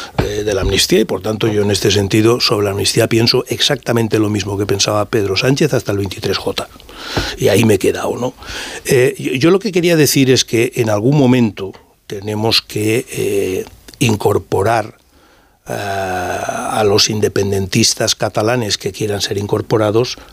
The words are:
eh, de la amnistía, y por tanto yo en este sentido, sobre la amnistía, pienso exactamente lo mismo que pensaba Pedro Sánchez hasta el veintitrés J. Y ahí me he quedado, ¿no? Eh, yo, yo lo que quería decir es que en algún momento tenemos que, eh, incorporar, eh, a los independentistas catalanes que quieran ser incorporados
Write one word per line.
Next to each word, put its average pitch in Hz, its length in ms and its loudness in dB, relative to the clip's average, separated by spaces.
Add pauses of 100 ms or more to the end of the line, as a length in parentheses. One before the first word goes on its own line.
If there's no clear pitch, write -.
(180)
eh, 104 260 -2
de 104 120 0
la 95 60 -2
amnistía, 98 400 2
y 104 40 0
por 92 160 -4
tanto 110 260 -2
yo 104 140 0
en 101 80 2
este 101 220 2
sentido, 107 480 2
sobre 104 260 0
la 98 60 -2
amnistía, 101 360 0
pienso 120 420 2
exactamente 117 680 0
lo 107 140 0
mismo 98 260 -4
que 104 80 -2
pensaba 104 400 0
Pedro 98 320 -2
Sánchez 135 380 2
hasta 110 160 -2
el 101 80 -2
veintitrés 98 400 -4
J. - 280 -6 (720)
Y 110 120 2
ahí 101 160 4
me 107 80 6
he 95 60 2
quedado, - 360 -2
¿no? 123 180 -4 (520)
Eh, 135 340 2
yo, 143 140 -4
yo 151 180 4
lo 190 80 4
que 190 140 -4
quería 175 240 2
decir 135 340 4
es 123 140 2
que 117 300 0
en 113 140 0
algún 113 280 2
momento 120 560 2 (340)
tenemos 107 540 -2
que, 110 500 -2
eh, 98 540 -2 (340)
incorporar, 104 960 0 (720)
eh, 62 60 -8
a 92 1120 -6
los 104 240 2
independentistas 101 1040 0
catalanes 110 640 -2
que 95 160 -6
quieran 104 260 -4
ser 101 180 -4
incorporados 107 800 0 (160)